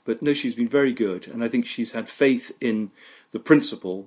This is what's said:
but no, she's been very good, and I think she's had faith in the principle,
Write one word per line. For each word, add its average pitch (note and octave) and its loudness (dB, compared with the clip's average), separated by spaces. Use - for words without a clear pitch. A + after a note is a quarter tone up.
but A#2 -4
no, D3 2
she's B2+ -4
been A#2 0
very C#3 2
good, F#2+ -2
and A2+ -6
I A#2 0
think A#2+ 0
she's - -6
had A2+ -8
faith C3+ 2
in A2 -2
the A2 -4
principle, G2 2